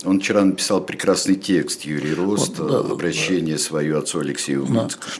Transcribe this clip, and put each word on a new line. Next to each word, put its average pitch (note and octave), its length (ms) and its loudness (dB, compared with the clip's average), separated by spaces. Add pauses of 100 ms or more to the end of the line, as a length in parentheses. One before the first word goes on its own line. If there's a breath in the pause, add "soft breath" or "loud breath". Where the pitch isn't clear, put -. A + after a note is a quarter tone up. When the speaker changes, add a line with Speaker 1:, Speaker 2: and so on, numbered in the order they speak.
Speaker 1:
он F#2+ 140 4
вчера G#2 240 2
написал F#2+ 380 2
прекрасный - 560 2
текст, - 480 0
Юрий D2 280 -2
Рост, F#2+ 460 0
Speaker 2:
Вот, D#2 100 -2
да, C#2 140 2
да, - 100 -2
Speaker 1:
обращение E2 600 0
Speaker 2:
да. D2 80 -2
Speaker 1:
своё D2+ 380 -2
отцу D#2+ 180 -4
Алексею C#2 460 -2
Speaker 2:
Да. D2+ 160 0
Speaker 1:
Уминскому. - 400 -6